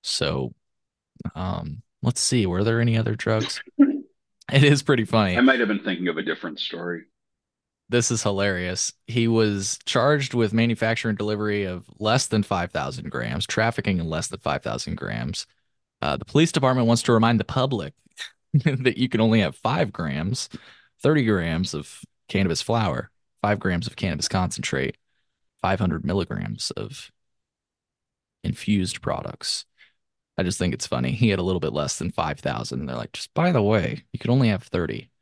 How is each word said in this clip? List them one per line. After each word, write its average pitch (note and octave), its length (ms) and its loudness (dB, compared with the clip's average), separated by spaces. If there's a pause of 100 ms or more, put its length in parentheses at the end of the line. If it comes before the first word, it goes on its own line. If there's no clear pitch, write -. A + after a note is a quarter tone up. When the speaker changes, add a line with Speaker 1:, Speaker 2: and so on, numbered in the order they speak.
Speaker 1:
so, - 520 -2 (800)
um, - 480 -6 (180)
let's B2 200 -2
see, A#2 260 2
were F2+ 160 0
there A2+ 180 2
any A#2 160 2
other A2 180 0
drugs? - 460 -2 (160)
Speaker 2:
<laughs> C#4+ 60 8 (680)
Speaker 1:
It C#3 120 8
is C#3+ 180 6
pretty A#2+ 240 4
funny. G2 320 2
Speaker 2:
I B2 40 4
might C3 180 4
have A2+ 80 4
been G#2 160 -2
thinking F2+ 240 -2
of D#2+ 100 -2
a F#2 60 -4
different D#2 360 -6
story. E2+ 440 -8 (840)
Speaker 1:
This A#2 200 2
is A2+ 140 -2
hilarious. F#2+ 680 0 (140)
He A#2 220 0
was G#2 580 2
charged C3+ 480 0
with A2 200 2
manufacture A2+ 540 0
and G#2+ 80 0
delivery G#2 500 -2
of F2+ 200 -8 (140)
less A2 260 2
than G#2+ 160 2
five F2+ 300 0
thousand - 400 -6
grams, - 340 -4
trafficking G#2+ 540 0
in E2 100 -4
less D#2 180 -4
than - 120 -10
five - 240 -2
thousand B1 320 -4
grams. - 500 -6 (560)
Uh, C#2+ 160 0
the - 80 -8
police D#3+ 260 4
department B2+ 360 4
wants A#2 160 4
to A#2+ 100 4
remind A2+ 260 4
the - 40 0
public B2+ 500 -2 (340)
<laughs> - 260 -14 (120)
that C3 320 2
you B2 100 2
can A2+ 140 2
only A2+ 200 6
have D#2+ 140 0
five B2+ 380 0
grams, E2 560 -4 (540)
thirty D3 200 4
grams F2 520 0
of - 240 -10 (280)
cannabis F#2 360 0
flower, G#2+ 480 -2 (320)
five G#2 160 2
grams F#2 260 -2
of - 120 -12
cannabis D#2+ 300 -4
concentrate, F2+ 680 -2 (640)
five G2 180 0
hundred F#2 240 0
milligrams A1 680 -4
of - 400 -10 (1300)
infused - 560 -2
products. - 680 -6 (720)
I F#2+ 60 0
just F2+ 140 0
think F2+ 160 0
it's - 140 -6
funny. B1 240 -2
He A2+ 160 2
had G2 120 2
a F2+ 40 -2
little F#2 160 0
bit D2+ 140 -4
less D2 260 -4
than - 120 -4
five D2 280 -4
thousand. - 460 -6
They're - 100 -8
like, - 160 -8
"Just - 220 -12
by F3 180 2
the B2+ 100 4
way, G2+ 520 0
you - 60 -8
could A#2 100 -4
only B2+ 180 4
have G#2 160 0
thirty." - 460 -4 (120)